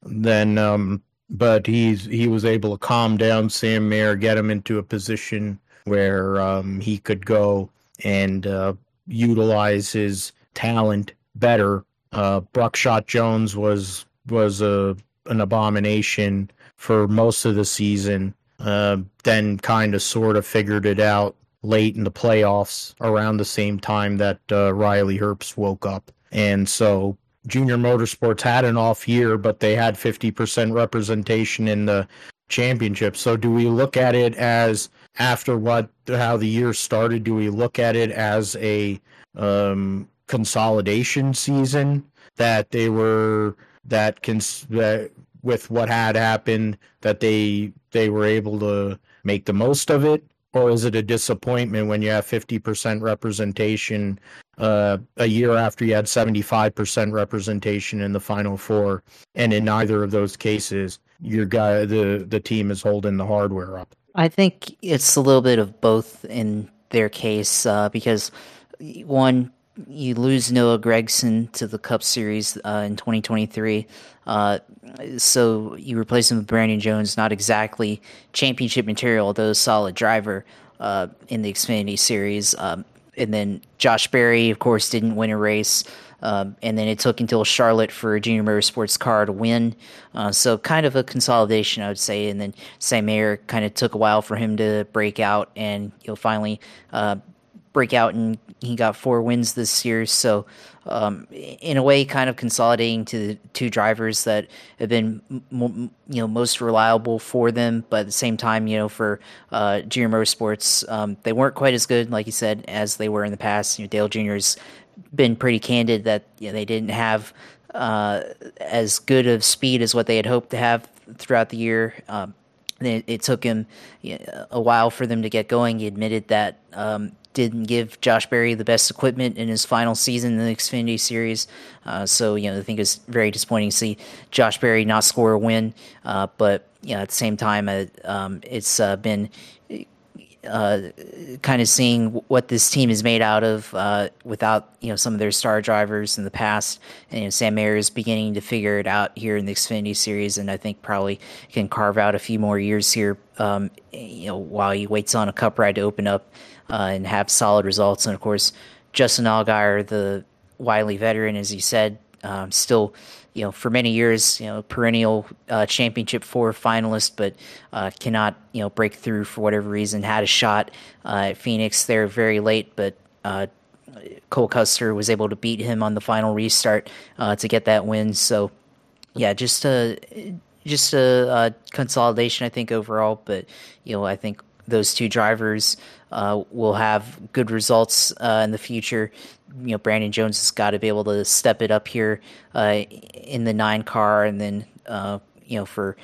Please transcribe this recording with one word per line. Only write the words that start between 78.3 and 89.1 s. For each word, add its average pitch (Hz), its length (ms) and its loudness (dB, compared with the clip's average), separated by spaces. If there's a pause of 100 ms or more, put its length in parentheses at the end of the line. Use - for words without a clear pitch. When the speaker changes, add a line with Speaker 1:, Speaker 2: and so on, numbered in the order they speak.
Speaker 2:
championship 123 520 0
material, 110 400 0
although 107 240 0
a 107 60 0
solid 104 400 2
driver, 107 500 0 (340)
uh, 98 280 -4 (220)
in 113 120 -4
the 104 100 -4
Xfinity 104 460 -4
Series. 101 640 0
Um, 90 260 -6 (320)
and 107 160 -2
then 101 280 -2 (180)
Josh 113 320 2
Berry, 117 400 4
of 104 80 -4
course, 113 320 0
didn't 113 240 -2
win 110 160 -2
a 107 60 -2
race. 107 460 0 (380)
Um, 101 400 -4
and 110 160 -2
then 107 100 0
it 107 120 -2
took 120 200 0
until 113 240 0
Charlotte 113 480 2
for 107 280 -2
Junior 110 240 0
Motorsports 104 560 0
car 107 260 2